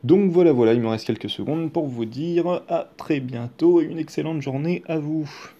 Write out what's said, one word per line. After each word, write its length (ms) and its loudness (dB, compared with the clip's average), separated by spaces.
Donc 280 4
voilà, 220 6
voilà, 200 4
il 80 2
me 60 -2
reste 200 -4
quelques 240 -4
secondes 400 -4
pour 160 -4
vous 180 -6
dire 420 -4
à 260 -4
très 240 -2
bientôt 640 2
et 40 0
une 120 -8
excellente 440 -6
journée 460 -4
à 120 -2
vous. 300 -4